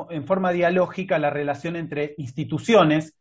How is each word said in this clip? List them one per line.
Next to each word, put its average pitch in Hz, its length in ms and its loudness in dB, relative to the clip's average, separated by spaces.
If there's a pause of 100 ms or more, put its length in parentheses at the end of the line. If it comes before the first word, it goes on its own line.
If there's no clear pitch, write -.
(100)
en 151 160 -8
forma 185 260 2
dialógica, 175 680 0
la 147 120 0
relación 147 440 -4
entre 147 440 -6
instituciones, 156 1040 2